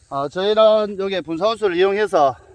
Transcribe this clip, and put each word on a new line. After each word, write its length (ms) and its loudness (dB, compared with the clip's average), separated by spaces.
아, 220 -6
저희는 680 2
여기 220 -6
분사호스를 540 -4
이용해서 600 2